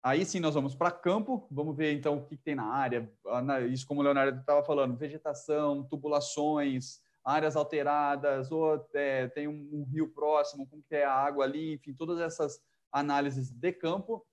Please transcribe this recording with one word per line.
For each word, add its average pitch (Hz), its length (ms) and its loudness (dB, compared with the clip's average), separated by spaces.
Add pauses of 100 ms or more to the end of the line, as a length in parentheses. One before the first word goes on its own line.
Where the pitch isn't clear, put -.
aí 143 240 2
sim 185 140 -2
nós 156 160 2
vamos 135 220 0
pra 170 160 2
campo, 208 580 0
vamos 147 240 -4
ver 151 200 0
então 147 240 0
o 139 80 -12
que, 151 100 -14
que - 80 -16
tem 151 100 -2
na 117 120 -2
área, 120 440 0 (160)
ana-, 127 360 0
isso 127 240 -2
como 143 140 -2
o 139 40 4
Leonardo 135 400 2
tava 147 180 4
falando, 139 320 2
vegetação, 147 880 -2
tubulações, 143 1200 -2 (220)
áreas 151 320 2
alteradas, 143 960 0
ou, 156 400 2
é, 135 360 0
tem 147 200 -6
um, 147 240 -10
um 147 120 -4
rio 151 260 -2
próximo, 147 560 0
como 147 200 -20
que 160 80 -8
é 143 120 2
a 135 80 2
água 139 300 2
ali, 151 280 -2
enfim, 139 220 -10
todas 165 260 -4
essas 165 400 -4 (320)
análises 143 580 0
de 170 220 -2
campo. 196 500 -4 (100)